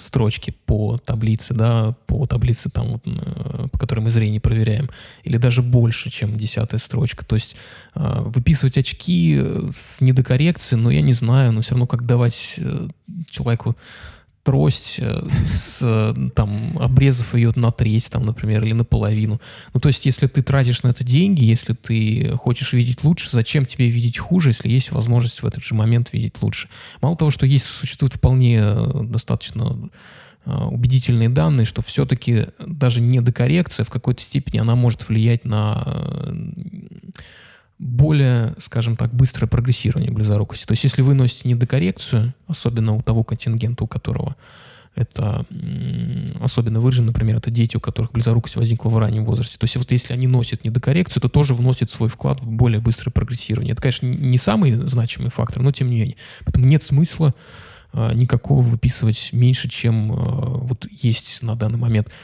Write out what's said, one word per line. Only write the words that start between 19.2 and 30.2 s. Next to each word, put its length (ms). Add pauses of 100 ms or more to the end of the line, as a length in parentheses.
Ну, 60
то 80
есть, 180
если 220
ты 140
тратишь 420
на 60
это 140
деньги, 400
если 300
ты 640
хочешь 340
видеть 320
лучше, 280
зачем 340
тебе 240
видеть 280
хуже, 320
если 200
есть 220
возможность 500
в 40
этот 180
же 120
момент 380
видеть 280
лучше? 260 (340)
Мало 140
того, 140
что 160
есть, 200
существуют 480
вполне, 480
э, 420
достаточно, 840 (560)